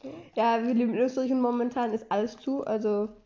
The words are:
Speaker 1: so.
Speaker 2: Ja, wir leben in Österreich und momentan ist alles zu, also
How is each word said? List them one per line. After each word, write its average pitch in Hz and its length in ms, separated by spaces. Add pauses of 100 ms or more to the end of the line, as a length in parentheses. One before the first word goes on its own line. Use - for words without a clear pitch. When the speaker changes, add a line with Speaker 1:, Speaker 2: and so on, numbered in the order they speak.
Speaker 1:
so. 269 80 (260)
Speaker 2:
Ja, 233 300
wir 247 80
leben 233 200
in 208 80
Österreich 262 300
und 262 100
momentan 240 520
ist 226 180
alles 214 260
zu, 269 280
also 214 440 (160)